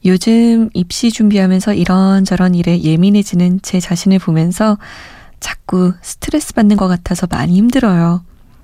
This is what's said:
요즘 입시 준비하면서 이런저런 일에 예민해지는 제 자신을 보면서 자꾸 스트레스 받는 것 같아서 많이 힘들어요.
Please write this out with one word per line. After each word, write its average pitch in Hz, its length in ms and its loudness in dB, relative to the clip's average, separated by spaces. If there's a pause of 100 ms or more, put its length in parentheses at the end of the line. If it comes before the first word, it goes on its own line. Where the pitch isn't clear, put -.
요즘 226 680 2
입시 180 380 -2
준비하면서 202 640 0
이런저런 185 800 2
일에 170 260 0
예민해지는 180 800 0
제 - 180 -4
자신을 185 400 0
보면서 180 580 0 (640)
자꾸 - 640 -2
스트레스 - 520 -8
받는 214 220 2
것 196 120 0
같아서 175 420 -4
많이 170 260 -2
힘들어요. 180 680 0 (380)